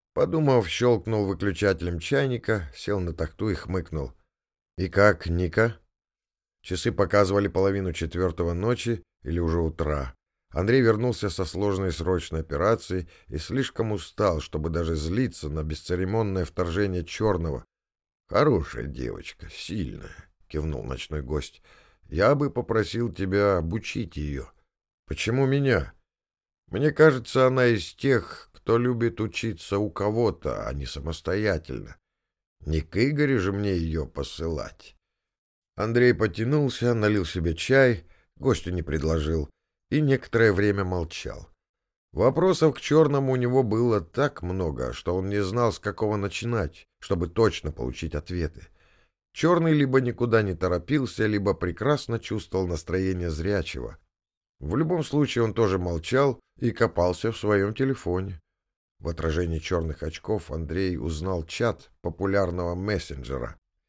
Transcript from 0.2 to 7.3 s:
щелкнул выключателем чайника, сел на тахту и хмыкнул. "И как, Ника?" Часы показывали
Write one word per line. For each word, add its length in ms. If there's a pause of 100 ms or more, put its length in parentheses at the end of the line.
щелкнул 560
выключателем 760
чайника, 760
сел 240
на 140
тахту 340
и 60
хмыкнул. 580 (640)
"И 140
как, 360
Ника?" 520 (840)
Часы 320
показывали 560